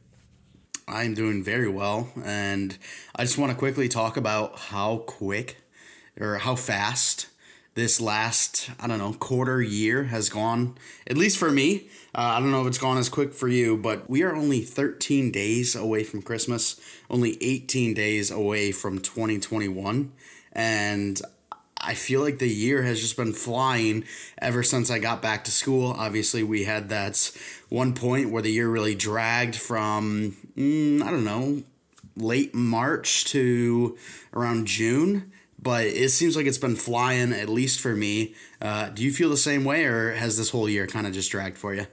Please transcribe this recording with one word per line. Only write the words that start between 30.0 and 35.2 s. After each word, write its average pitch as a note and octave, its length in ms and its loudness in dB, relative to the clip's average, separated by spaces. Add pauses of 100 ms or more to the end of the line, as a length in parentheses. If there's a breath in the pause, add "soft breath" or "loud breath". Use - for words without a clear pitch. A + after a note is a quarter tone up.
mm, D3 480 2
I A#2 80 -2
don't B2+ 140 2
know, C3 380 -2 (520)
late A#2 400 0
March A#2+ 720 2
to A#2+ 720 2 (360 loud breath)
around A#2 340 0
June, D3+ 640 2 (280 loud breath)